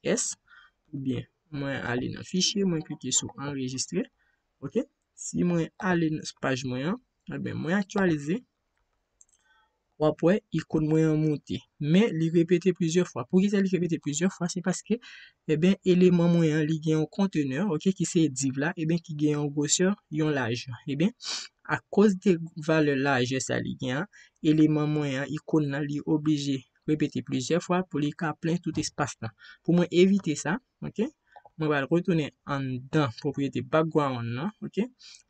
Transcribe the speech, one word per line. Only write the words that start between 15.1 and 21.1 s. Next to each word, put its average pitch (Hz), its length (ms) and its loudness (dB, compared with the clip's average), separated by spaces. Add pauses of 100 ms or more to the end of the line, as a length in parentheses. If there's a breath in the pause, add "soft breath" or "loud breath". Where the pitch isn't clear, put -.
e 156 160 2
ben, 190 140 4 (100)
eleman 175 460 6
mwen 165 240 4
an, 156 100 2
li 156 160 0
gen 156 160 2
yon 156 160 0
kontenè, 151 480 0
ok, 190 320 0
ki 165 160 -2
se 165 160 4
div 135 320 -2
la, 156 160 -2
e 160 160 -4
ben, 170 80 2
ki 165 220 -10
gen 151 160 2
yon 147 180 -2
gwosè, 151 380 2 (260)
yon 156 160 0
laj. 120 300 -2 (260)
E 135 80 -4
ben, 190 160 0 (600 loud breath)